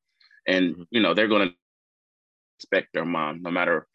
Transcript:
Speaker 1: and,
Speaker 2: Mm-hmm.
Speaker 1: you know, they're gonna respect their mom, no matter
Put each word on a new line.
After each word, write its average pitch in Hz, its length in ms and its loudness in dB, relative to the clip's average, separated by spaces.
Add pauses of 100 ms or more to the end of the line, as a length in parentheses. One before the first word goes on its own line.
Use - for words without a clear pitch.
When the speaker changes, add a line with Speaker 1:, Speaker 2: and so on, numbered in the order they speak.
(480)
Speaker 1:
and, 92 260 2
Speaker 2:
Mm-hmm. 85 180 -14
Speaker 1:
you 117 100 2
know, 85 120 4
they're 107 160 2
gonna 101 220 2 (1080)
respect - 340 -4
their 82 120 -4
mom, 82 360 -4
no 87 100 -8
matter 85 440 0